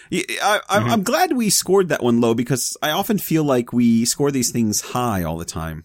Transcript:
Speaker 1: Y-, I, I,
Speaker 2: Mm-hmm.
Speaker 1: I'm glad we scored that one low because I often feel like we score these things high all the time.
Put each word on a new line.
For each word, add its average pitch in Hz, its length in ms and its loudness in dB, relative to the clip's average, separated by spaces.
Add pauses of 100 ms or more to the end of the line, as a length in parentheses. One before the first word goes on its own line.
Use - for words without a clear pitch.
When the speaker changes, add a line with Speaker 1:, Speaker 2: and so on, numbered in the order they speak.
Speaker 1:
Y-, - 140 -2 (180)
I, 208 280 0
I, 202 100 2
Speaker 2:
Mm-hmm. 226 120 0
Speaker 1:
I'm 220 120 2
glad 320 320 0
we 226 140 0
scored 185 400 2
that 147 120 -2
one 120 200 2
low 117 120 4
because 123 480 -2
I 151 100 -2
often 196 260 0
feel 160 260 0
like 123 300 0
we 117 320 4
score 143 260 0
these 131 200 -2
things 110 280 0
high 117 440 -2
all 80 120 -4
the 82 80 -6
time. 80 420 -8